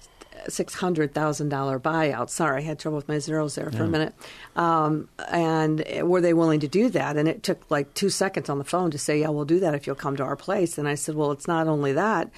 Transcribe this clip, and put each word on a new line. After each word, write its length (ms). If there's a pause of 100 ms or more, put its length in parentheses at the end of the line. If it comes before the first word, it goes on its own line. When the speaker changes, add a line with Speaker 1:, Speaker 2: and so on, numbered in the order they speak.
(480)
Speaker 1:
six 260
hundred 380
thousand 360
dollar 320
buyout." 500
Sorry, 280
I 60
had 140
trouble 200
with 100
my 100
zeros 380
there 160
for 100
a 40
Speaker 2:
Yeah. 40
Speaker 1:
minute. 240 (400)
Um, 540 (200)
and 560 (200)
were 160
they 140
willing 260
to 80
do 220
that? 260
And 100
it 160
took, 260
like, 260
two 160
seconds 380
on 100
the 60
phone 280
to 60
say, 200
"Yeah, 120
we'll 140
do 140
that 160
if 140
you'll 80
come 180
to 80
our 140
place." 420
And 80
I 80
said, 220
"Well, 160
it's 160
not 180
only 280
that, 440